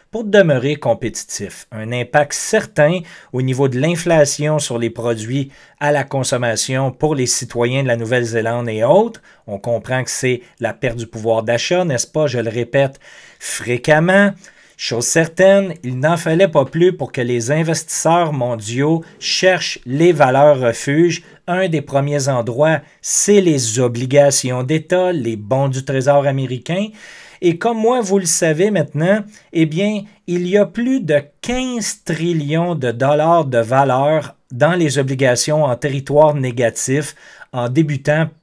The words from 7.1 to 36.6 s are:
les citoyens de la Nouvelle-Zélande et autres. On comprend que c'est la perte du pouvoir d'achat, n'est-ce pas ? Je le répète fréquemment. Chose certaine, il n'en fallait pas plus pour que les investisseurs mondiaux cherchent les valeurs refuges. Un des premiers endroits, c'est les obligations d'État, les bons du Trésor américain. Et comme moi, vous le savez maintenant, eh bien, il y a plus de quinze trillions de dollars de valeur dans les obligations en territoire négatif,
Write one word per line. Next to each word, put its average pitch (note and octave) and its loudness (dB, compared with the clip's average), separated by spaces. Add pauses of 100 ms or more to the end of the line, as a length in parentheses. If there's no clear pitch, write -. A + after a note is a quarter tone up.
les B2+ -2
citoyens A#2+ -2
de C3+ -2
la A#2+ 0
Nouvelle-Zélande A#2 -2
et A2 -2
autres. G3+ 2 (260)
On G#2 -10
comprend A#2+ -4
que - -8
c'est B2 -2 (180)
la A2+ -4
perte A#2+ -6
du A2+ -8
pouvoir A2+ -2
d'achat, A#2+ 0
n'est-ce C3 -2
pas ? - -2
Je B2 -2
le A2+ -2
répète C#3 -2 (400)
fréquemment. E3 2 (440)
Chose A#2+ -4
certaine, F#3 2
il B2+ -6
n'en D#3+ 2
fallait E3 2
pas D3+ 2
plus F3 2
pour C#3 -8
que C3 -4
les A#2+ -2
investisseurs D#3+ 0
mondiaux B2 -2 (160)
cherchent - 0
les D3+ 2
valeurs C#3+ 4
refuges. C#3+ 0 (240)
Un F#3 -2
des D#3+ -2
premiers C#3 -2
endroits, C3+ 0 (180)
c'est - 2
les C3 0
obligations B2+ 2
d'État, D#3+ 0
les A#2 -2
bons C3 -2
du C3 -6
Trésor C#3 2
américain. C3+ -4 (540)
Et E3+ 2
comme A#3 -2
moi, A#3+ 2
vous G3 0
le F#3 0
savez E3 0
maintenant, F3 0 (340)
eh E3 2
bien, G3+ -2 (220)
il F3 -4
y F#3+ 2
a G3+ 6
plus A#3+ -2
de D3 2 (200)
quinze B3 -6
trillions E3 -2
de B2+ -2
dollars D3+ 2
de B2+ 0
valeur C3+ 2 (160)
dans C#3+ 2
les D3+ 0
obligations C3+ 0
en B2 0
territoire C#3+ 2
négatif, C3 -2 (380)